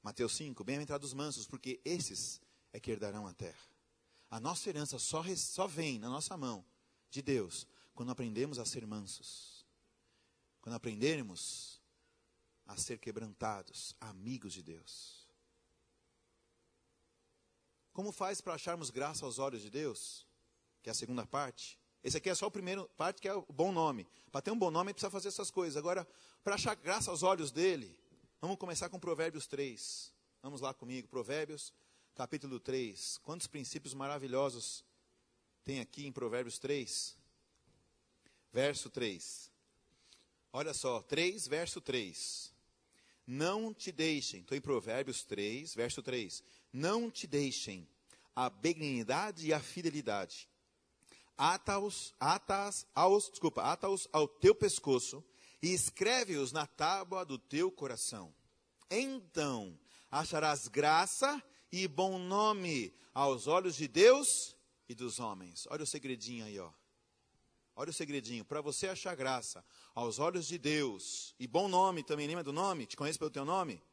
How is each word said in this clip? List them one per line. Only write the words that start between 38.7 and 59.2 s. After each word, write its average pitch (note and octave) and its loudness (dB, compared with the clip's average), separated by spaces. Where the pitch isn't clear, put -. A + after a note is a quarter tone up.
três. G#2 -4
Olha D3 -4
só, B2 -2
três, F3+ 0
verso D#3+ -2
três. - -4
"Não F#3+ 0
te - -8
deixem", D3 0
tô A2 -4
em C#3+ 0
Provérbios B2+ 0
três, A2 -4
verso A#2+ -2
três. A#2+ -4
"Não G#3 2
te - -8
deixem C3 0
a B2 2
benignidade D#3 0
e D#3 4
a D3 6
fidelidade. C#3 -4
Ata-os, G3 2
ata-as G3 2
aos, F#3+ 8
desculpa, - 2
ata-os F#3 2
ao D3+ 4
teu G3 8
pescoço D3 2
e F3 4
escreve-os F#3+ 2
na D3+ 0
tábua F#3 0
do C3+ -6
teu E3+ 0
coração. A2+ -6
Então D#3+ -2